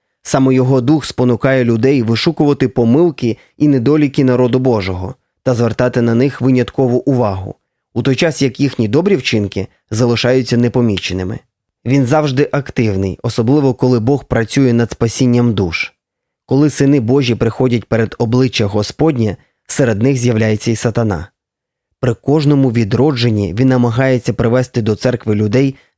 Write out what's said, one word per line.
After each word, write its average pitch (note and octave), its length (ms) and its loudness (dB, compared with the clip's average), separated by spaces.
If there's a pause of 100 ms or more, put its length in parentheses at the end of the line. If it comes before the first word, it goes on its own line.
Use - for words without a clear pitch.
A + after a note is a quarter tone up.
(220)
Саме C3 320 0
його B2+ 280 2
дух C#3+ 240 0
спонукає B2+ 580 0
людей A#2 400 2
вишукувати C#3 640 0
помилки B2+ 720 0 (200)
і D3+ 100 2
недоліки C#3+ 560 2
народу B2+ 360 2
Божого F#2+ 560 -2 (280)
та C3 100 -2
звертати A#2+ 480 0
на A#2 140 2
них B2+ 260 0
виняткову B2+ 560 0
увагу, G#2 580 -2 (380)
у A#2 80 -4
той C3 140 0
час D#3+ 260 -2
як C3 180 -2
їхні C3 280 -2
добрі E3+ 280 2
вчинки G2+ 520 -4 (240)
залишаються A#2+ 640 0
непоміченими. A2 840 -2 (460)
Він C3 200 2
завжди C#3+ 460 0
активний, G#2 720 -2
особливо B2+ 500 0
коли B2+ 260 0
Бог B2+ 240 0
працює A#2+ 500 0
над A#2 180 0
спасінням A#2+ 600 0
душ. F#2 400 -4 (520)
Коли C#3+ 240 2
сини C#3 300 2
Божі A#2+ 360 0
приходять A#2 500 -2
перед A2+ 320 -2
обличчя A#2+ 480 0
Господнє, G#2+ 720 -2 (300)
серед A2+ 340 0
них C3+ 160 2
з'являється A2+ 540 0
і A2+ 40 0
сатана. G#2 520 -2 (720)
При - 140 -2
кожному C#3 580 2
відродженні A2+ 840 0
він B2 140 2
намагається B2 680 0
привести A#2+ 480 0
до G#2+ 140 0
церкви A2+ 400 -2
людей B2 400 0 (220)